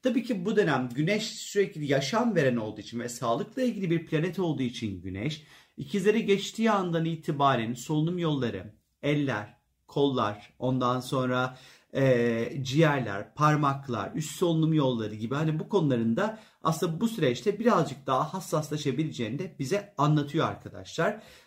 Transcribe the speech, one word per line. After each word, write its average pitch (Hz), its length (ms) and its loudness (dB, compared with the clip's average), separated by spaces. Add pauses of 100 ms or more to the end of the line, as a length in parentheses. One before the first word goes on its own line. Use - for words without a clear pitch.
Tabii 247 200 2
ki 190 220 -4
bu 202 120 0
dönem 139 380 2
Güneş 190 280 0
sürekli 190 640 -4
yaşam 214 480 2
veren 135 220 4
olduğu 107 240 -6
için 113 200 -8
ve 117 80 -6
sağlıkla 135 540 -2
ilgili 190 280 0
bir 165 160 0
planet 160 320 -2
olduğu 156 240 0
için 104 400 -4
Güneş, 98 420 -6 (320)
İkizlere 202 440 2
geçtiği 196 500 0
andan 175 340 0
itibaren 139 720 0
solunum 160 440 -2
yolları, 123 560 -2 (280)
eller, 139 560 -2 (280)
kollar, 123 720 0
ondan 127 420 0
sonra, 127 580 -2 (360)
e, 120 580 4 (100)
ciğerler, 123 720 0
parmaklar, 139 800 0
üst 156 160 -4
solunum 160 420 2
yolları 117 420 0
gibi 110 200 -4
hani 156 240 0
bu - 100 -6
konularında 147 720 2 (240)
aslında 160 380 -2
bu 226 80 0
süreçte 160 500 0
birazcık 202 480 2
daha 135 280 0
hassaslaşabileceğini 147 1040 -2
de 185 200 -8
bize 190 400 -4
anlatıyor 147 500 2
arkadaşlar. 104 760 -4 (240)